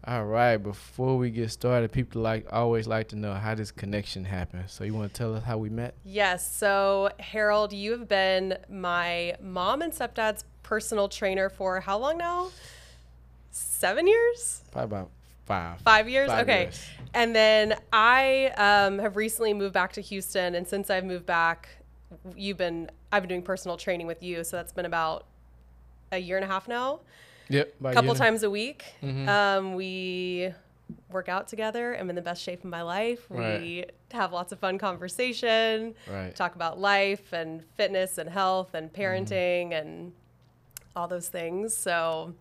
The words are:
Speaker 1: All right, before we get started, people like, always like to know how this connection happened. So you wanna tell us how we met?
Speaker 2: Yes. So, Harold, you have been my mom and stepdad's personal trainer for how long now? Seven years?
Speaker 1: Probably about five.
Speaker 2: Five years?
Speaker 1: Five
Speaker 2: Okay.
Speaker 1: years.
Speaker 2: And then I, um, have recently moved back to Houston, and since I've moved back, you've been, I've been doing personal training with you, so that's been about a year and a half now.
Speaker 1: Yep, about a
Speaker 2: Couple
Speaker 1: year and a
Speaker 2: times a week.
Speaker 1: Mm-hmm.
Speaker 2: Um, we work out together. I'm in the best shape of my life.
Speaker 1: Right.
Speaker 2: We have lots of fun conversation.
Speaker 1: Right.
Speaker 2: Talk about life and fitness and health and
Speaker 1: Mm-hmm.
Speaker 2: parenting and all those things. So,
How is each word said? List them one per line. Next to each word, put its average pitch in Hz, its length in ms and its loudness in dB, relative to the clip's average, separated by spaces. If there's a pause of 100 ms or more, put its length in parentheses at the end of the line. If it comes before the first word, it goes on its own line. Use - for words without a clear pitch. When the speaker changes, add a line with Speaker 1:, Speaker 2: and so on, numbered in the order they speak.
Speaker 1:
All 120 200 -4
right, 113 320 4
before 113 580 -2
we 123 140 2
get 113 200 -2
started, 120 400 2
people 120 300 -2
like, 110 320 0
always 117 340 2
like 110 220 -2
to 107 80 -10
know 104 160 -4
how 107 220 -2
this 107 160 -6
connection 101 560 -6
happened. 90 420 -6
So - 160 -12
you 104 100 -4
wanna 104 140 -4
tell 110 260 -4
us 110 80 -6
how 117 160 -4
we 107 120 -4
met? 117 240 -6 (100)
Speaker 2:
Yes. 190 500 0
So, 196 640 4
Harold, 208 540 0
you 202 200 -4
have 233 140 -6
been 190 520 2 (100)
my 175 720 -2
mom 190 420 0
and 330 100 -4
stepdad's 220 520 -2 (180)
personal 214 460 0
trainer 196 400 0
for 190 320 -2
how 196 180 -2
long 294 200 0
now? 349 320 -2 (1000)
Seven - 560 0
years? 466 540 4 (120)
Speaker 1:
Probably 127 120 -4 (140)
about 92 120 -8 (360)
five. 85 340 -2
Speaker 2:
Five 220 280 8
years? 269 200 2
Speaker 1:
Five 226 180 4
Speaker 2:
Okay. 208 180 4
Speaker 1:
years. - 220 -12 (280)
Speaker 2:
And 233 200 2
then 214 420 6 (140)
I, 262 580 6 (100)
um, 202 400 6
have 202 180 -2
recently 220 380 0
moved 196 180 -2
back 185 220 0
to 208 80 -10
Houston, 185 520 -2
and 180 140 -4
since 196 220 -4
I've 185 140 0
moved 180 200 -6
back, 165 440 0 (680)
you've 196 220 -6
been, 170 320 -4 (200)
I've 202 120 4
been 185 80 -8
doing 180 120 -4
personal 185 360 -4
training 175 280 -4
with 165 160 -8
you, 175 220 -6
so 180 140 -8
that's 170 160 -10
been 180 100 -4
about 165 400 -2 (880)
a 190 60 -2
year 185 180 -4
and 190 80 0
a 196 40 -8
half 190 200 -4
now. 254 320 -2 (500)
Speaker 1:
Yep, 143 280 2
about 131 120 -4
a 127 40 -2
Speaker 2:
Couple - 120 6
Speaker 1:
year - 60 4
and 131 80 0
a 262 40 4
Speaker 2:
times 220 180 4
a 214 60 2
week. 214 360 -4 (180)
Speaker 1:
Mm-hmm. 135 260 -4
Speaker 2:
Um, 196 460 4
we 185 760 -4 (600)
work 185 180 -6
out 185 180 -4
together. 226 480 -4
I'm 185 140 -6
in 175 80 -4
the 175 60 -6
best 175 200 -8
shape 180 220 -10
of 185 60 -10
my 170 100 -8
life. 214 480 -4
Speaker 1:
Right. 113 320 -2
Speaker 2:
We 170 240 -8 (280)
have 196 200 -2
lots 175 200 -6
of 196 80 -12
fun 190 180 0
conversation. 220 1160 0 (160)
Speaker 1:
Right. 185 240 -6
Speaker 2:
Talk 175 200 -2
about 170 260 -4
life 196 540 2
and 160 280 -6 (140)
fitness 190 400 0
and 160 140 -8
health 185 420 0
and 160 180 -8
Speaker 1:
Mm-hmm. 202 120 -8
Speaker 2:
parenting 185 760 0
and 165 340 -10 (840)
all 175 100 -4
those 175 220 -6
things. 185 480 -6
So, 165 640 -2